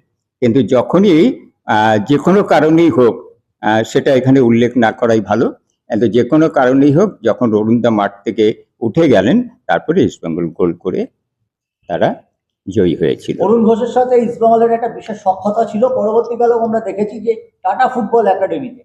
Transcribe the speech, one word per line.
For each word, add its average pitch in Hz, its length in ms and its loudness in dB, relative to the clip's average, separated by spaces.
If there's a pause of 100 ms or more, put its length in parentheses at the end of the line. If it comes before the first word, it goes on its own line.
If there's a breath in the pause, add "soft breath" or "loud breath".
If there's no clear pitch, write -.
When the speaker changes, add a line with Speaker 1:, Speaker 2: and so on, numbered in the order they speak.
(400)
Speaker 1:
কিন্তু 127 220 2
যখনই, 165 800 2 (260)
আহ, 110 320 2 (120)
যে 143 80 2
কোনো 180 260 2
কারণেই 160 460 2
হোক, - 500 0 (220)
আহ, 110 220 0
সেটা 139 300 -2
এখানে 131 260 2
উল্লেখ 117 380 2
না 110 140 2
করাই 113 300 0
ভালো, 110 280 -2
কিন্তু - 580 -6
যে - 160 0
কোনো 156 260 2
কারণেই 135 420 2
হোক, 147 180 2 (140)
যখন 110 300 -2
অরুণ 113 280 0
দা 120 80 0
মাঠ 101 360 -2
থেকে 110 380 -2 (180)
উঠে 165 280 0
গেলেন, 127 400 2 (180)
তারপরে 135 360 0
ইস্টবেঙ্গল 85 440 -4
গোল 82 260 -2
করে 98 320 -6 (840)
তারা 98 280 -2 (540)
জয়ী 90 260 0
হয়েছিল। - 460 -4
Speaker 2:
অরুণ 220 240 2
ঘোষের 226 220 0
সাথে 247 340 0
ইস্টবেঙ্গলের 226 500 0
একটা 226 160 -4
বিশেষ 208 300 -12
সখ্যতা 208 480 -2
ছিল। 220 220 -2
পরবর্তীকালেও 233 720 -2
আমরা 226 200 -2
দেখেছি 208 400 -6
যে 220 160 -4
টাটা - 520 -4
ফুটবল 226 400 0
একাডেমিতে 170 580 -4